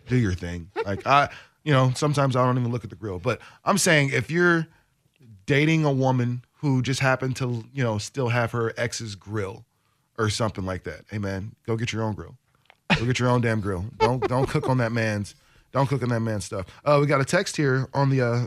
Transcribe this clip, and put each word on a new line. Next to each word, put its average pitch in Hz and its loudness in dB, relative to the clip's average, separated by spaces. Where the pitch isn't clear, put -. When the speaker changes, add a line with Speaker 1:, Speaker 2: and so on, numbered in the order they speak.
Speaker 1:
Do 123 2
your 107 2
thing. 87 -8
Speaker 2:
<laughs> 440 -4
Speaker 1:
Like, 98 -6
I, 139 4
you 151 0
know, 131 4
sometimes 139 0
I 127 4
don't 127 2
even 120 0
look 123 -6
at - -14
the - -16
grill. 95 -8
But 110 -2
I'm 190 2
saying 147 4
if 127 -2
you're 170 4
dating 156 2
a 143 2
woman 127 0
who 135 2
just 131 -4
happened 131 0
to, 120 -4
you 135 -4
know, 110 0
still 123 -4
have 117 0
her 117 -2
ex's 117 -6
grill 101 -8
or 110 2
something 101 -2
like 92 -6
that, - -12
hey, 110 -6
man, 98 -6
go 113 -2
get 110 -4
your 110 -4
own 110 -2
grill. - -12
Go 113 -4
get 123 0
your 123 2
own 123 4
damn 113 0
grill. 95 -4
Don't, 127 2
don't 131 0
cook 147 0
on 127 2
that 113 0
man's, 107 -2
don't 131 2
cook 131 -2
on 120 0
that 113 0
man's 110 -2
stuff. 95 -6
Uh, 143 4
we 147 4
got 139 2
a 135 0
text 185 0
here 131 0
on 139 2
the, 135 2
uh, 120 0